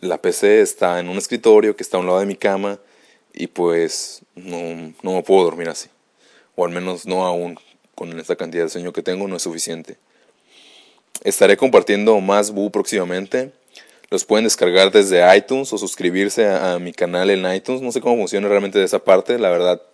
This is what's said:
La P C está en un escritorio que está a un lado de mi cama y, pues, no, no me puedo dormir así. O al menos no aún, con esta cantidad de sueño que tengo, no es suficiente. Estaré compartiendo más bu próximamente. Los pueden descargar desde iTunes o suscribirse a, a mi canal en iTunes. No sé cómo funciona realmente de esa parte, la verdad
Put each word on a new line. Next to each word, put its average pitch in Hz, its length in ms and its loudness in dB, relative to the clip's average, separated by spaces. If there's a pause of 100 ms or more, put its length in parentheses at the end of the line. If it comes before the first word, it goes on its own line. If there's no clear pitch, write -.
La 87 200 -4
P 92 100 0
C 104 300 4
está 90 400 0
en 87 80 -8
un 92 80 -6
escritorio 107 580 2
que - 80 -10
está - 140 -4
a - 20 0
un 90 60 -4
lado 90 140 2
de 101 60 -2
mi 98 100 -6
cama 101 440 -4 (540)
y, - 140 -10
pues, 85 720 -4 (140)
no, 85 580 -12 (100)
no 92 100 -6
me 90 100 -4
puedo 95 200 6
dormir 82 240 -2
así. - 220 -12 (640)
O 90 100 -2
al 85 60 -4
menos 90 340 -8
no 92 200 -4
aún, 87 320 -6 (380)
con 82 220 -14
esta 82 200 -6
cantidad 85 260 -6
de 80 60 -4
sueño 87 240 -10
que 82 100 -8
tengo, 92 240 -4
no 95 80 -8
es 85 80 -8
suficiente. 82 540 -10 (1300)
Estaré 101 340 2
compartiendo 107 640 4
más 101 300 0
bu 101 200 -4
próximamente. 98 800 -4 (580)
Los 92 140 -2
pueden 110 220 2
descargar 95 440 4
desde 95 460 6
iTunes 131 380 0
o 107 40 -4
suscribirse 98 720 -2
a, 95 260 -2
a 87 60 -4
mi 90 140 -10
canal 90 360 -2
en 92 240 0
iTunes. 127 280 -6
No 127 100 -8
sé 127 80 -4
cómo 120 160 0
funciona 101 320 -2
realmente 101 320 0
de 95 60 2
esa 92 140 -2
parte, 98 380 2
la 107 120 2
verdad 87 320 0 (120)